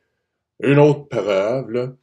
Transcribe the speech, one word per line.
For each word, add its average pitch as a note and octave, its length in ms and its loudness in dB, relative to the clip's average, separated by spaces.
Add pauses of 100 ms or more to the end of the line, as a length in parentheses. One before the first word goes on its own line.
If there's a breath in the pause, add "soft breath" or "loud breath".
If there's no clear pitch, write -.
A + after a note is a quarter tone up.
(600)
une C#3+ 180 2
autre D3 300 2
preuve, G#2+ 640 -2
là, B2 200 -6 (120)